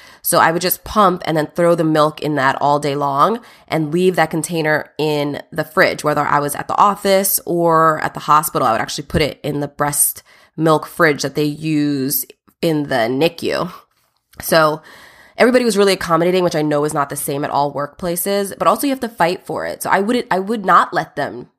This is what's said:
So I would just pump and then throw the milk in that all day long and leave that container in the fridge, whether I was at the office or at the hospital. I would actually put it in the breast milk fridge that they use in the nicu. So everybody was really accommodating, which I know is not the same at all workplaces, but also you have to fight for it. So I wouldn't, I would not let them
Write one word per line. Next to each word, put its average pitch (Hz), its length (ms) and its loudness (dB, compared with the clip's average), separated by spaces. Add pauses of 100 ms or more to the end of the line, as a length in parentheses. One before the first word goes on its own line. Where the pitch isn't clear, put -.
(220)
So - 160 0
I 147 120 6
would 175 120 -2
just 180 220 -4
pump 180 420 2
and 165 100 -2
then 147 180 0
throw 170 200 2
the 165 100 0
milk 156 380 2
in 151 140 -2
that 135 220 2
all 147 200 2
day 143 160 -4
long 143 460 0 (280)
and 151 240 -2
leave 180 240 2
that 160 140 0
container 156 560 -2 (100)
in 147 460 -2 (100)
the 156 120 -4
fridge, 147 380 0
whether 147 200 0
I - 160 0
was 143 160 -4
at - 140 -8
the - 100 -2
office 196 640 2
or 160 580 2
at - 120 -4
the 156 60 -12
hospital. 151 460 2
I 113 60 2
would 110 80 0
actually - 240 -8
put - 160 -2
it 139 220 -2
in 147 180 -4
the 143 80 -6
breast - 540 -4 (340)
milk 156 300 2
fridge 151 340 2
that 139 140 -6
they 151 100 0
use 147 800 -2 (380)
in 156 220 0
the 123 260 0
nicu. 156 600 -2 (680)
So 156 400 2 (560)
everybody 247 300 4
was 202 100 0
really 202 160 4
accommodating, 175 520 2
which 170 120 0
I 151 60 0
know 147 220 0
is 151 100 -4
not 143 160 -2
the 143 60 -8
same 143 280 -6
at - 60 -6
all 143 240 -2
workplaces, 185 840 -4
but - 80 -2
also 220 200 2
you 277 60 0
have 262 80 -6
to 233 80 -6
fight 180 360 -2
for 87 220 -6
it. - 160 -8
So - 80 -4
I 185 100 2
wouldn't, 226 300 -2
I 180 80 0
would 196 260 -4
not 185 300 2
let - 220 -4
them 123 420 -8